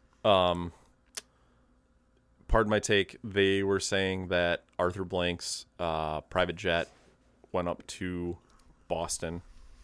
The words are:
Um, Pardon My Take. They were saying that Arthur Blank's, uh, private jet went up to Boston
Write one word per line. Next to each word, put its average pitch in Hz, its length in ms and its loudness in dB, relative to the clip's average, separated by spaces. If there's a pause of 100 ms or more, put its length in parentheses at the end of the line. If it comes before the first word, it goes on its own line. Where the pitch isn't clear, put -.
(240)
Um, 90 480 4 (1800)
Pardon 110 220 4
My 107 100 4
Take. 98 440 2
They 98 380 2
were 98 180 2
saying 95 480 -2
that 87 360 0 (140)
Arthur 90 260 -2
Blank's, 87 600 -4 (120)
uh, 78 440 -2
private 87 340 -2
jet 85 320 0 (640)
went 87 160 -2
up - 180 -8
to 87 520 -6 (500)
Boston 85 540 -4 (420)